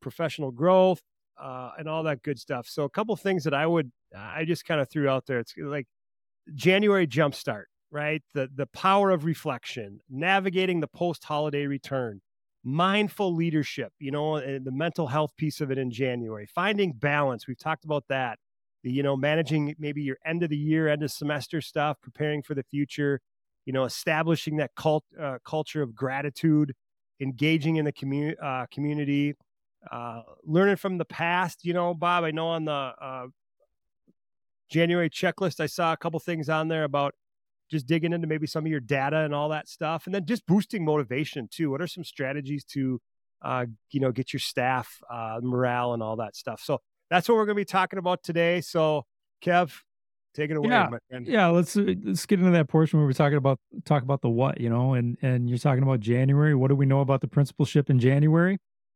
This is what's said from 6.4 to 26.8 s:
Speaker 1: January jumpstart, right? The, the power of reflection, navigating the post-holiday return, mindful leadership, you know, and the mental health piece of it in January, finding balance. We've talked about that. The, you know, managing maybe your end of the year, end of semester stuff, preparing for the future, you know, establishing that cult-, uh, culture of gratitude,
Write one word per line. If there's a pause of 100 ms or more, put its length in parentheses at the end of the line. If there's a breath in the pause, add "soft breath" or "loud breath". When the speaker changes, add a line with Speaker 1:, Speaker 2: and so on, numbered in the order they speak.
Speaker 1:
January
jumpstart, (280)
right? (140)
The,
the
power
of
reflection, (100)
navigating
the
post-holiday
return, (440)
mindful
leadership,
you
know,
and
the
mental
health
piece
of
it
in
January,
finding
balance.
We've
talked
about
that. (420)
The,
you
know,
managing
maybe
your
end
of
the
year,
end
of
semester
stuff,
preparing
for
the
future, (460)
you
know,
establishing
that
cult-, (160)
uh,
culture
of
gratitude, (460)